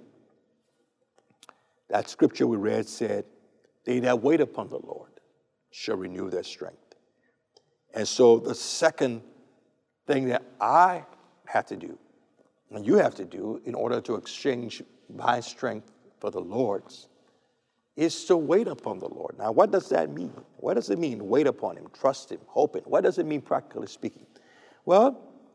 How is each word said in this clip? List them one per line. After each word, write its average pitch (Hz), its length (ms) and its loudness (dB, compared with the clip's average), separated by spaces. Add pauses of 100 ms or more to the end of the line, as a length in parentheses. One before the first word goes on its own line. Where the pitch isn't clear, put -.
(1900)
that - 200 -2
scripture - 380 2
we 117 100 0
read 107 320 -2
said, 104 360 -4 (600)
"They 123 160 0
that 123 220 2
wait 156 180 4
upon 113 280 -4
the - 100 -8
Lord - 420 -16 (500)
shall - 260 -6
renew 92 340 -8
their 90 140 -4
strength." - 500 -16 (960)
And 110 160 -4
so 117 300 8
the 120 160 -4
second 131 680 -2 (840)
thing 135 220 0
that 120 140 -2 (180)
I 160 440 4 (420)
have - 200 -2
to - 100 -10
do, - 220 -14 (720)
and 107 160 -10
you 156 80 6
have 170 220 4
to 98 80 -10
do 101 400 -8
in 117 100 -8
order 117 260 -2
to 117 140 -4
exchange 120 680 -6 (300)
my 123 280 0
strength 110 500 -8 (300)
for 104 100 -6
the 92 100 -8
Lord's, 101 680 -4 (880)
is 156 300 -2
to 180 100 6
wait 165 320 2
upon 104 320 -8
the - 80 -8
Lord. - 300 -12
Now, 107 120 -2
what 170 220 4
does 190 160 0
that 160 220 0
mean? 147 220 -8 (260)
What 165 160 -2
does 226 160 -2
it 190 80 0
mean, 113 300 -4
wait 135 200 4
upon 98 280 -4
him, - 160 -18
trust - 380 -2
him, - 160 -12
hope 147 300 0
him? - 80 -8
What - 180 2
does 185 160 2
it 160 80 0
mean, 151 140 -4
practically - 480 -6
speaking? - 380 -12 (580)
Well, 226 360 4 (340)